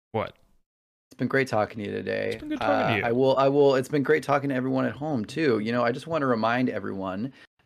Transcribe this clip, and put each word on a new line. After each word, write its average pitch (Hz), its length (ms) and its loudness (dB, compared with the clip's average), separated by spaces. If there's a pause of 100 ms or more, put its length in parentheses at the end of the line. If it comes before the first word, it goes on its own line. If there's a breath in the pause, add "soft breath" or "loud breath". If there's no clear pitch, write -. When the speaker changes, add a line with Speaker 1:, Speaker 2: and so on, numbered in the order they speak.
(120)
Speaker 1:
What? 110 220 -6 (760)
Speaker 2:
It's - 80 -20
been 123 100 -2
great 135 200 0
talking 107 300 -2
to 104 80 -8
you 98 40 -6
today. 104 420 -4
Speaker 1:
It's 110 80 -8
been 302 100 -10
good 285 100 -6
talking 110 280 0
to 113 40 2
Speaker 2:
Uh, 110 40 0
Speaker 1:
you. - 80 0
Speaker 2:
I 120 80 0
will, 131 260 2
I 139 100 4
will, 139 280 6
it's 131 120 0
been 151 140 0
great 147 200 2
talking 139 280 0
to 135 40 0
everyone 131 300 0
at 120 80 -2
home, 139 320 -4
too. 131 360 0
You 110 120 -2
know, 120 100 2
I 120 100 2
just 139 140 -8
wanna 156 200 -2
remind 120 420 2
everyone 101 640 -6 (340 loud breath)